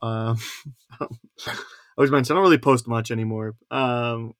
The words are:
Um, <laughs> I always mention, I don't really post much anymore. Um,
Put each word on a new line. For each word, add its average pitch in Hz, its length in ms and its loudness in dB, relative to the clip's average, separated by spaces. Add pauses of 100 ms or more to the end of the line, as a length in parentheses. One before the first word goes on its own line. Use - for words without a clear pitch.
Um, 113 340 -2 (640)
<laughs> 147 80 -8 (400)
I - 540 -6
always 139 80 4
mention, 139 240 2
I - 20 2
don't 190 80 4
really 170 140 8
post 120 300 2
much 113 220 -2
anymore. 110 440 -4 (160)
Um, 120 680 -2